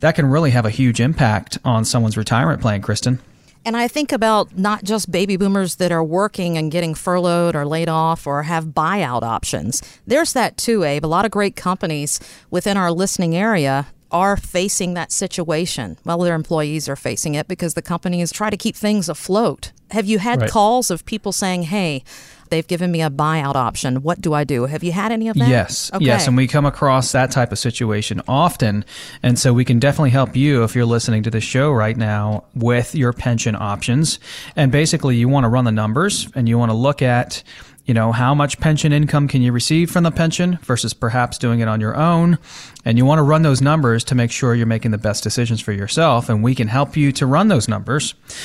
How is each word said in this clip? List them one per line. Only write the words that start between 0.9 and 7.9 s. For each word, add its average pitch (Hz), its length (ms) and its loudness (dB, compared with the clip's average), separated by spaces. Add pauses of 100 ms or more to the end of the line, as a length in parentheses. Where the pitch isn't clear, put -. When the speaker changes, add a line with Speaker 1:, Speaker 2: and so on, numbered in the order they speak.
Speaker 1:
impact 120 640 0
on 113 200 2
someone's 113 320 0
retirement 117 440 0
plan, 104 200 0
Kristen. 123 380 -2 (460)
Speaker 2:
And 226 100 -4
I 240 120 0
think 294 240 -4
about 220 460 2
not 202 260 -2
just 202 280 -4
baby 190 240 0
boomers 196 420 0
that 180 140 0
are 165 120 0
working 175 540 -2
and 156 140 -2
getting 165 220 -2
furloughed 175 640 0
or 143 100 -2
laid 165 240 -2